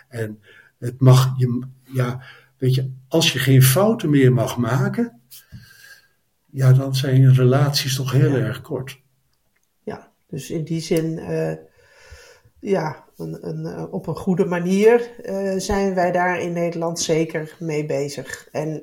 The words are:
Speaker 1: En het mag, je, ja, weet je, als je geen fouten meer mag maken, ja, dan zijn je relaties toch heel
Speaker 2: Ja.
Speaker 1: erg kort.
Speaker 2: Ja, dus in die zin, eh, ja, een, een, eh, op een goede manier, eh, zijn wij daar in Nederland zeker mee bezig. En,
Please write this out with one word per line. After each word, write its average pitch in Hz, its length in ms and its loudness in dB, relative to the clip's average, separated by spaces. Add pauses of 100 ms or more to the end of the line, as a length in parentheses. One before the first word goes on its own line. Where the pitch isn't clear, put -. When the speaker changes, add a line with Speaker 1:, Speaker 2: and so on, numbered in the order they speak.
Speaker 1:
En 107 300 -10 (400)
het 123 220 -10
mag, 131 360 6
je, 120 260 -2 (300)
ja, 123 300 -4 (360)
weet 131 160 0
je, 131 160 -2 (180)
als 160 240 2
je - 60 -4
geen 131 240 6
fouten 185 480 2
meer 135 220 6
mag 113 240 0
maken, 131 640 -2 (1300)
ja, 131 220 4
dan 135 240 2
zijn 131 240 2
je 135 120 8
relaties 127 640 2
toch 127 160 -6
heel 143 240 2
Speaker 2:
Ja. 113 80 0
Speaker 1:
erg 107 160 -6
kort. - 400 -10 (840)
Speaker 2:
Ja, - 300 -14 (160)
dus 151 220 -12
in 160 140 -6
die 165 160 -6
zin, 160 380 -4
eh, 160 340 -6 (1080)
ja, 160 440 -4 (120)
een, 160 220 -12 (100)
een, 160 180 -10
eh, 170 240 -10
op 185 160 -10
een 160 100 -6
goede 190 280 0
manier, 190 560 2 (220)
eh, 196 360 -4
zijn 196 360 -2
wij 175 180 0
daar 175 280 0
in 175 120 -6
Nederland 170 480 -4
zeker 160 580 -4
mee 156 280 -6
bezig. 139 640 -8
En, 151 300 -6